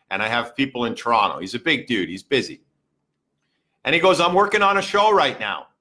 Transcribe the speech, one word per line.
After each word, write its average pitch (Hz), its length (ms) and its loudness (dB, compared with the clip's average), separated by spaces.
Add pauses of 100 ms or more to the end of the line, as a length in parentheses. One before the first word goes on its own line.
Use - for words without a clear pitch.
(120)
and 98 100 -4
I 107 60 -2
have 117 280 -4
people 135 300 -2
in 113 80 -4
Toronto." 104 460 2
He's 95 160 -8
a 120 40 -8
big 160 280 -2
dude. 101 200 -2
He's 92 140 -12
busy. - 400 -4 (1200)
And 143 120 0
he 170 60 0
goes, 180 180 4
"I'm 175 160 2
working 202 260 2
on 196 160 4
a 196 40 2
show 208 300 2
right 147 280 2
now. 98 280 -6 (140)